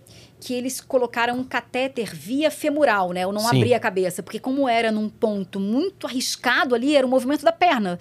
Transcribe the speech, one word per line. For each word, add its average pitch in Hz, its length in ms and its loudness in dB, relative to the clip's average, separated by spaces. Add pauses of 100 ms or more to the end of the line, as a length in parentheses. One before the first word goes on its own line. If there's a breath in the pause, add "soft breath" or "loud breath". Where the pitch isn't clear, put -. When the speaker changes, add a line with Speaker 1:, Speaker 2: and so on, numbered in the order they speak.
(420 loud breath)
Speaker 1:
que - 120 -8
eles 247 280 -4
colocaram 240 560 0
um 254 60 -4
catéter 254 720 -4
via 254 380 -2
femoral, 262 600 2
né? 180 120 -4
Eu 185 80 -2
não 208 100 -2
Speaker 2:
Sim. 226 180 2
Speaker 1:
abri - 140 4
a 226 60 4
cabeça, 185 420 -2
porque 208 180 -10
como 269 280 0
era 233 240 2
num 214 180 -2
ponto 202 480 -4
muito 247 480 -2
arriscado 254 680 -2
ali, 269 220 0
era 262 100 4
o - 20 -2
movimento 262 360 0
da 330 80 6
perna. 226 480 2